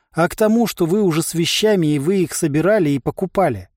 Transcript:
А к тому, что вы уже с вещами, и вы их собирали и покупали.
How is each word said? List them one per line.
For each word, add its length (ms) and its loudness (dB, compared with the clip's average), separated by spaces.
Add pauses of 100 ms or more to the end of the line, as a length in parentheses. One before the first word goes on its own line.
(120)
А 160 0
к 80 -10
тому, 320 2
что 180 -2
вы 160 0
уже 200 0
с 120 -8
вещами, 540 0
и 100 0
вы 240 0
их 100 -2
собирали 580 0
и 100 0
покупали. 760 -2